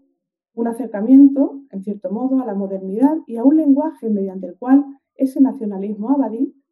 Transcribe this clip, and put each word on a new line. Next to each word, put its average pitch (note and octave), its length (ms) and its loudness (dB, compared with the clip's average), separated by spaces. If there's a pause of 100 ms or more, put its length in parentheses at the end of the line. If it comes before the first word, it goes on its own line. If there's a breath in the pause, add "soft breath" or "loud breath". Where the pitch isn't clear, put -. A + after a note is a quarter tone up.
(560)
un A#3 120 -4
acercamiento, C4 1000 4
en G3 140 -12
cierto G3 280 -8
modo, C4 280 -2
a A#3 60 -6
la G#3 100 -6
modernidad G3 600 -2 (100)
y A3+ 100 -10
a A3+ 60 -6
un D4 120 4
lenguaje D4 540 0
mediante F#3+ 380 -4
el F3 100 -16
cual C4+ 260 2 (320)
ese C4+ 260 -2
nacionalismo G#3 680 -2
abadí, C4 460 -2 (160)